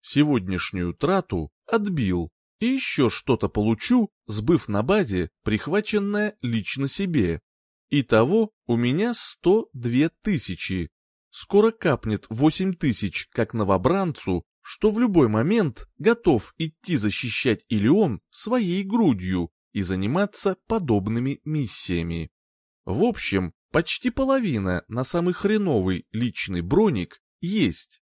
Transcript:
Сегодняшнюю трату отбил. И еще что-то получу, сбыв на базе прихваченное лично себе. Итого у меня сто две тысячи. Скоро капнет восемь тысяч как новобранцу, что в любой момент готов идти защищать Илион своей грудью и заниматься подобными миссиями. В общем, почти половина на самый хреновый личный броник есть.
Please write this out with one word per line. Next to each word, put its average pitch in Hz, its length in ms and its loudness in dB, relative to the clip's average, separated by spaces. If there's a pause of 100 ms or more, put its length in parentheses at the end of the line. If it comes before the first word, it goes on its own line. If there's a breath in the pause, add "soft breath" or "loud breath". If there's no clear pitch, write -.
Сегодняшнюю 95 920 -2
трату 123 560 -2 (160)
отбил. 135 640 0 (300)
И 220 60 -2
еще 247 440 0
что-то - 380 -2
получу, 113 640 0 (160)
сбыв 110 420 0
на 104 160 -2
базе 123 460 0 (120)
прихваченное 208 1000 -2
лично 120 460 -4
себе. 135 540 -2 (500)
Итого 143 600 4 (140)
у 120 100 0
меня 147 360 0
сто - 600 0
две 123 380 0 (120)
тысячи. 95 680 -4 (400)
Скоро 214 420 2
капнет 117 580 -2
восемь 160 440 2
тысяч - 580 -4
как 117 220 -2
новобранцу, 104 880 0 (160)
что - 320 0
в 214 80 0
любой 185 260 4
момент 139 640 0 (100)
готов 180 600 2
идти 160 380 -4
защищать 107 720 -2
Илион 120 520 2 (100)
своей 202 540 -2
грудью 98 680 0 (220)
и 101 100 -2
заниматься 127 720 -2 (120)
подобными 120 760 0
миссиями. 85 840 -4 (540)
В 104 180 -2
общем, 104 500 -2 (200)
почти - 380 -2
половина 190 760 0
на 117 160 -6
самый 175 320 0
хреновый 139 760 0
личный 110 480 -4
броник 120 640 0 (200)
есть. 165 640 -2